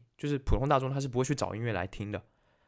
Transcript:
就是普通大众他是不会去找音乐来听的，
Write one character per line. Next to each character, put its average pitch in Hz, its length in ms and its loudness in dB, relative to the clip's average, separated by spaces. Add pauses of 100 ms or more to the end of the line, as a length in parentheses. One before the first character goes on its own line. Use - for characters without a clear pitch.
(180)
就 151 100 -6
是 143 100 -2
普 - 200 2
通 135 100 0
大 143 100 6
众 131 120 -2
他 139 100 -2
是 139 80 0
不 120 100 -2
会 127 60 4
去 143 100 0
找 92 200 -2
音 110 80 -6
乐 117 100 -2
来 90 140 0
听 104 260 -8
的， 101 100 -6 (460)